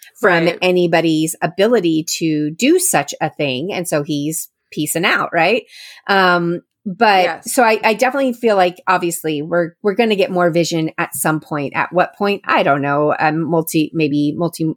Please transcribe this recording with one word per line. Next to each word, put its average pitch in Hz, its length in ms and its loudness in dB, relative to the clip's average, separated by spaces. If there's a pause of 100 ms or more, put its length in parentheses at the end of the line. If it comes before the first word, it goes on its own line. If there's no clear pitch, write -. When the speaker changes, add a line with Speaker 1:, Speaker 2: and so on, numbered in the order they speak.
(200)
Speaker 1:
from 175 260 2
Speaker 2:
Right. 170 160 0
Speaker 1:
anybody's 165 800 2
ability 175 640 0 (120)
to 151 340 -2
do 269 260 2
such 165 440 -2
a 156 80 -2
thing. 143 440 -4
And 175 140 -6
so 151 160 -2
he's 151 460 -6 (200)
peacing 160 360 -4
out, 180 280 0
right? 170 300 0 (440)
Um, 175 540 2 (240)
but 196 380 4
Speaker 2:
Yes. - 300 -4
Speaker 1:
so 254 80 2
I, 220 220 4
I 220 100 4
definitely 254 400 0
feel 226 220 2
like, 180 320 2
obviously, 170 560 -2
we're, 170 300 -2 (100)
we're 208 120 0
gonna 220 200 2
get 190 160 0
more 175 180 2
Vision 160 480 0
at - 160 -6
some 156 260 -2
point. 147 360 -6
At 147 180 -2
what 175 220 0
point? 202 300 -2
I 311 180 2
don't 143 180 2
know. 143 380 2
Um, 156 240 0
multi-, 160 500 -2
maybe 147 420 0
multi-, 160 420 -4